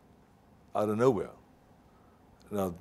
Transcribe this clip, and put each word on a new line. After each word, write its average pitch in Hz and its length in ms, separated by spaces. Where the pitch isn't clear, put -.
Out 104 140
of 107 100
nowhere. 120 320
Now, 95 300